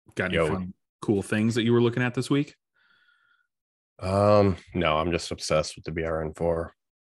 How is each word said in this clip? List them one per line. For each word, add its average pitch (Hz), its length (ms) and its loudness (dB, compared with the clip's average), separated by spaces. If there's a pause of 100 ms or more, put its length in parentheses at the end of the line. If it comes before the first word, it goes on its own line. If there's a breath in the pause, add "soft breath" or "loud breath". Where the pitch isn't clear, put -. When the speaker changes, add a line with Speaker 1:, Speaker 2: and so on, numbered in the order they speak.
(160)
Speaker 1:
got 98 100 -2
any 92 100 -2
Speaker 2:
Yo. 82 120 2
Speaker 1:
fun, 92 260 -4 (280)
cool 98 200 0
things 113 340 0
that 113 80 0
you 117 100 2
were 120 80 4
looking 120 220 0
at 120 100 -4
this 131 160 -4
week? 143 260 -2 (1400)
Speaker 2:
Um, 101 580 4 (160)
no, 80 240 0
I'm 85 140 0
just - 200 -2
obsessed 78 440 -2
with - 100 -18
the 80 60 -8
B 80 120 -4
R 80 200 -4
N 80 100 -6
four. 85 400 -4 (360)